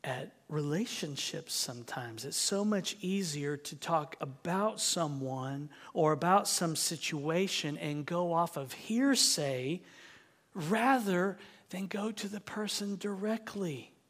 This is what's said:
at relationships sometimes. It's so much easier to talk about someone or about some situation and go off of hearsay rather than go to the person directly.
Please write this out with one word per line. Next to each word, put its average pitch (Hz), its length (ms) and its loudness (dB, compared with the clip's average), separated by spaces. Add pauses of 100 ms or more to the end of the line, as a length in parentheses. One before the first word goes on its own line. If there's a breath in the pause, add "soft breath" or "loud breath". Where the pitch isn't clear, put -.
at 139 280 -6 (160)
relationships 151 1040 -2
sometimes. 120 720 -6
It's 160 120 -6
so 202 280 2
much 208 360 0
easier 156 560 -2
to 143 180 -10
talk 151 460 0
about 185 600 -2
someone 139 920 -2 (220 loud breath)
or 156 200 6
about 185 340 6
some 165 300 2
situation 156 1000 0
and 147 280 -4
go 175 260 0
off 170 240 2
of 135 180 -6
hearsay 175 1080 2 (720 loud breath)
rather 202 840 4 (340 loud breath)
than 190 180 -6
go 208 240 -4
to 214 160 -6
the 208 100 -6
person 202 560 -4
directly. 196 960 -4 (200)